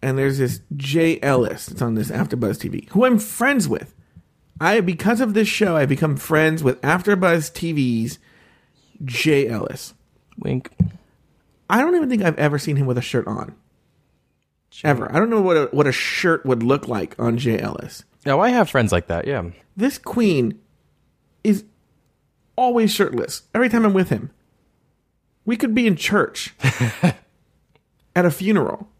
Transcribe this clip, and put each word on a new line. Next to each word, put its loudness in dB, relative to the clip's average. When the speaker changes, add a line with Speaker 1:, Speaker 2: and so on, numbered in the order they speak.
Speaker 1:
And -2
there's 0
this -2
Jay 0
Ellis. 0
It's -6
on -2
this -4
AfterBuzz -2
T -8
V, -10
who 4
I'm 4
friends -2
with. -6
I, 2
because 0
of 0
this 2
show, 0
I've 2
become 0
friends 0
with 0
AfterBuzz 2
T -6
V's -2
Jay 0
Ellis. -8
Speaker 2:
Wink. -6
Speaker 1:
I 2
don't 2
even 2
think 0
I've 0
ever 0
seen -2
him 0
with 0
a -4
shirt -4
on. -8
Speaker 2:
Jay -4
Speaker 1:
Ever. 0
I 4
don't 2
know 2
what 4
a, 4
what 2
a 2
shirt -2
would 0
look 2
like -6
on 0
Jay 0
Ellis. -10
Speaker 2:
Now, 2
I 4
have 2
friends 2
like 0
that, -4
yeah. -4
Speaker 1:
This -2
queen 0
is 0
always 2
shirtless -4
every 2
time 2
I'm 4
with 2
him. -4
We 0
could -2
be 4
in 4
church -2
Speaker 2:
<laughs> -2
Speaker 1:
at 4
a 4
funeral. 0